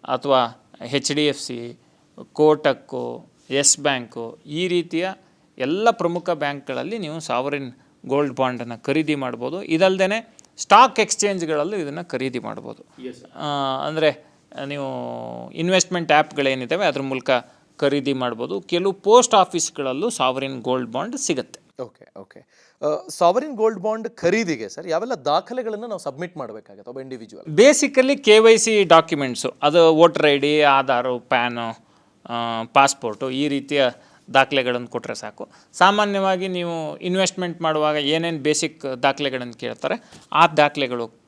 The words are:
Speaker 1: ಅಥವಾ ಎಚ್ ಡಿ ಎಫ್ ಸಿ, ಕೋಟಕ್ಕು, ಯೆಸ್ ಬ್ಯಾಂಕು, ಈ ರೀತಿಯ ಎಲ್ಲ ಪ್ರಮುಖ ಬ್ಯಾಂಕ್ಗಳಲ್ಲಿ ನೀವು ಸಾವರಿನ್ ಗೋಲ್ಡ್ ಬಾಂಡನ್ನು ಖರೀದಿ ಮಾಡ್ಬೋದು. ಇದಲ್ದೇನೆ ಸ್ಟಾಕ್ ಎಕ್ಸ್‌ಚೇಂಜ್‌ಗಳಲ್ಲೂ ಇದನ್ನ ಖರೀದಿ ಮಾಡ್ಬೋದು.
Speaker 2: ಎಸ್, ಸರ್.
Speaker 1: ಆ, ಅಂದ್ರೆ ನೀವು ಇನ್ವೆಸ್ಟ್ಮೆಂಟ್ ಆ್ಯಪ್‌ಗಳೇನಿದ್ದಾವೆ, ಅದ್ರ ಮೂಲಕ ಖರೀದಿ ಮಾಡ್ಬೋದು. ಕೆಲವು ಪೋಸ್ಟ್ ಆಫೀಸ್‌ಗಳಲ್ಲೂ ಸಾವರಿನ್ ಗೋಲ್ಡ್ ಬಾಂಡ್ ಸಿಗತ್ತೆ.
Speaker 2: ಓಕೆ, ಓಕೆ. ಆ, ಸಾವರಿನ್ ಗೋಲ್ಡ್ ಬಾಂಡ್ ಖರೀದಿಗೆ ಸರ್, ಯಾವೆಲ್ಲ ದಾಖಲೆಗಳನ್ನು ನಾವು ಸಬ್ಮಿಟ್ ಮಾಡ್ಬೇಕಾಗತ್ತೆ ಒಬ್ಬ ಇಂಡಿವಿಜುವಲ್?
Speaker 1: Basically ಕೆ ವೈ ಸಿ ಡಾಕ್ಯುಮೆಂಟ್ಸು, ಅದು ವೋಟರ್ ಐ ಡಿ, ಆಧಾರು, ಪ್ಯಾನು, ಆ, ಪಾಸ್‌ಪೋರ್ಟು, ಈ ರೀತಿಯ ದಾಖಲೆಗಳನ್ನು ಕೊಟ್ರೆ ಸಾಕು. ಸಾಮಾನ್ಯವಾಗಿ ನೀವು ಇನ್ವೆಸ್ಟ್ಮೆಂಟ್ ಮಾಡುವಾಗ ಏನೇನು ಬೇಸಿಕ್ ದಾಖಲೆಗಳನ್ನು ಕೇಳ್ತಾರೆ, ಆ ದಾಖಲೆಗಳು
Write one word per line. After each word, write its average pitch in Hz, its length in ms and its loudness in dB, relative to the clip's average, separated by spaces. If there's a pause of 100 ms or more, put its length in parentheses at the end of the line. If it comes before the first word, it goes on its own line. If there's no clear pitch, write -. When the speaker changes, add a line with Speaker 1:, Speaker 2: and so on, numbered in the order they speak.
Speaker 1:
ಅಥವಾ 127 600 0 (240)
ಎಚ್ 143 200 -2
ಡಿ 147 160 0
ಎಫ್ 139 120 -2
ಸಿ, 120 400 -12 (540)
ಕೋಟಕ್ಕು, 135 960 0 (200)
ಯೆಸ್ 139 280 0
ಬ್ಯಾಂಕು, 120 680 -6
ಈ 160 220 -4
ರೀತಿಯ 175 420 -2 (480)
ಎಲ್ಲ 185 340 0
ಪ್ರಮುಖ 175 380 -4
ಬ್ಯಾಂಕ್ಗಳಲ್ಲಿ 143 680 -6
ನೀವು 160 220 -10
ಸಾವರಿನ್ 139 540 -6 (320)
ಗೋಲ್ಡ್ 135 300 -2
ಬಾಂಡನ್ನು 120 480 -4
ಖರೀದಿ 151 320 -2
ಮಾಡ್ಬೋದು. 131 480 -8
ಇದಲ್ದೇನೆ 190 720 0 (220)
ಸ್ಟಾಕ್ 247 420 6
ಎಕ್ಸ್‌ಚೇಂಜ್‌ಗಳಲ್ಲೂ 180 760 -2
ಇದನ್ನ 151 240 -8
ಖರೀದಿ 127 380 -6
ಮಾಡ್ಬೋದು. 117 680 -14
Speaker 2:
ಎಸ್, 123 120 -16
ಸರ್. - 160 -20
Speaker 1:
ಆ, 143 520 -4
ಅಂದ್ರೆ 156 380 0 (420)
ನೀವು 143 180 -8 (680)
ಇನ್ವೆಸ್ಟ್ಮೆಂಟ್ 175 600 0
ಆ್ಯಪ್‌ಗಳೇನಿದ್ದಾವೆ, 143 760 0
ಅದ್ರ 143 160 0
ಮೂಲಕ 131 280 -4 (480)
ಖರೀದಿ 139 360 0
ಮಾಡ್ಬೋದು. 127 480 -6
ಕೆಲವು 185 320 -2
ಪೋಸ್ಟ್ 226 420 4
ಆಫೀಸ್‌ಗಳಲ್ಲೂ 165 720 0
ಸಾವರಿನ್ 135 520 -4
ಗೋಲ್ಡ್ 127 300 -4
ಬಾಂಡ್ 196 260 -8
ಸಿಗತ್ತೆ. - 680 -8
Speaker 2:
ಓಕೆ, - 360 -20
ಓಕೆ. - 200 -20 (360)
ಆ, 151 340 -4
ಸಾವರಿನ್ 247 440 0
ಗೋಲ್ಡ್ 214 260 -2
ಬಾಂಡ್ 220 300 -6
ಖರೀದಿಗೆ 165 600 -2
ಸರ್, 175 180 -14
ಯಾವೆಲ್ಲ 190 260 -2
ದಾಖಲೆಗಳನ್ನು 208 720 -4
ನಾವು 202 120 -10
ಸಬ್ಮಿಟ್ 160 380 -10
ಮಾಡ್ಬೇಕಾಗತ್ತೆ 107 520 -14
ಒಬ್ಬ 131 120 -12
ಇಂಡಿವಿಜುವಲ್? 117 440 -16
Speaker 1:
Basically 262 720 4
ಕೆ 220 220 6
ವೈ 226 180 8
ಸಿ 220 260 2
ಡಾಕ್ಯುಮೆಂಟ್ಸು, 151 760 2
ಅದು 160 340 6
ವೋಟರ್ 160 320 6
ಐ 143 100 4
ಡಿ, 147 240 2
ಆಧಾರು, 131 580 2
ಪ್ಯಾನು, 120 680 -2 (440)
ಆ, 117 340 -4
ಪಾಸ್‌ಪೋರ್ಟು, 131 680 2
ಈ 139 160 -2
ರೀತಿಯ 139 420 0 (440)
ದಾಖಲೆಗಳನ್ನು 127 540 2
ಕೊಟ್ರೆ - 280 -10
ಸಾಕು. 104 340 -14 (240)
ಸಾಮಾನ್ಯವಾಗಿ 190 760 2
ನೀವು 170 500 -6
ಇನ್ವೆಸ್ಟ್ಮೆಂಟ್ 180 640 -4
ಮಾಡುವಾಗ 151 340 0
ಏನೇನು 156 440 -2
ಬೇಸಿಕ್ 147 640 -4
ದಾಖಲೆಗಳನ್ನು 131 500 -2
ಕೇಳ್ತಾರೆ, 120 500 -8 (280)
ಆ 156 160 6
ದಾಖಲೆಗಳು 143 600 0 (200)